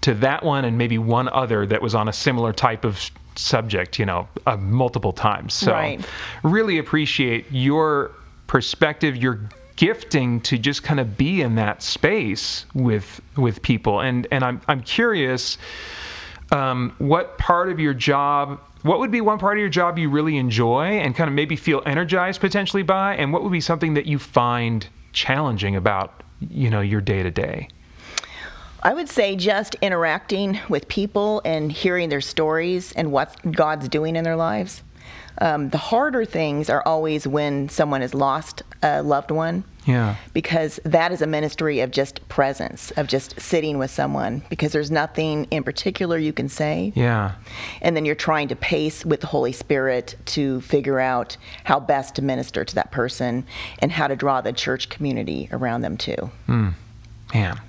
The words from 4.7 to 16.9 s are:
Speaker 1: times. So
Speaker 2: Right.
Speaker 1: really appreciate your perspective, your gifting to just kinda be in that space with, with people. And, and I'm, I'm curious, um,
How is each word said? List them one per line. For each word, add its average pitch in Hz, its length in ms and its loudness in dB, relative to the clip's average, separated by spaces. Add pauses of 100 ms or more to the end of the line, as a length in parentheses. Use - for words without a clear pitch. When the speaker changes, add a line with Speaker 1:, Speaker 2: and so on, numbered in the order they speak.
Speaker 1:
times. - 420 -2
So - 180 2
Speaker 2:
Right. 156 320 -2 (380)
Speaker 1:
really 196 360 4
appreciate 135 760 0
your 143 580 2 (380)
perspective, 147 680 2
your 123 220 2 (380)
gifting 135 680 2
to - 160 0
just 139 260 0
kinda 143 200 0
be 135 360 0
in 120 140 2
that 107 280 0
space - 920 -2
with, 117 480 0 (160)
with 120 240 2
people. 104 380 2
And, 123 300 0
and 131 140 2
I'm, 127 240 -2
I'm 139 140 2
curious, 151 760 0 (960)
um, 127 480 0